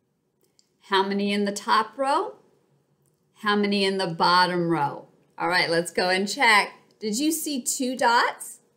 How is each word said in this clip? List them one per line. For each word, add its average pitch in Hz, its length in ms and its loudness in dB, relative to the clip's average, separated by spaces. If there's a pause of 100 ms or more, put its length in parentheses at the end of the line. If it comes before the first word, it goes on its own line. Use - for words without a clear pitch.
(880)
How 196 140 2
many 202 280 -2
in 202 140 0
the 202 60 -2
top 220 440 0
row? 277 420 -2 (1040)
How 208 160 0
many 202 280 0
in 196 140 0
the 190 100 -2
bottom 175 640 2
row? 143 380 -2 (300)
All 165 120 -2
right, 175 200 2
let's 170 220 0
go 180 180 0
and 190 180 0
check. 214 460 2 (260)
Did 214 200 -4
you 302 120 0
see 294 300 -6
two 254 340 -4
dots? 247 640 0 (180)